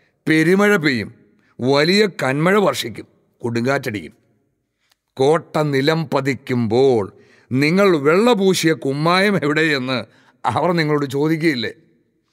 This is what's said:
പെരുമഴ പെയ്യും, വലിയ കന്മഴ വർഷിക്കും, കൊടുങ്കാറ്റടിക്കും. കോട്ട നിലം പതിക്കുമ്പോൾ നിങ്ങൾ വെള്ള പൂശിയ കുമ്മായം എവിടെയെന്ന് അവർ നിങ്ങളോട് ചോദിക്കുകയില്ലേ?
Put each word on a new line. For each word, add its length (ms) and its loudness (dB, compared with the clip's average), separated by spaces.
പെരുമഴ 480 4
പെയ്യും, 380 -2
വലിയ 480 2
കന്മഴ 340 0
വർഷിക്കും, 500 -2
കൊടുങ്കാറ്റടിക്കും. 720 -4
കോട്ട 400 0
നിലം 520 0
പതിക്കുമ്പോൾ 1040 0
നിങ്ങൾ 460 2
വെള്ള 360 2
പൂശിയ 400 2
കുമ്മായം 640 0
എവിടെയെന്ന് 680 -2
അവർ 260 0
നിങ്ങളോട് 340 0
ചോദിക്കുകയില്ലേ? 680 -2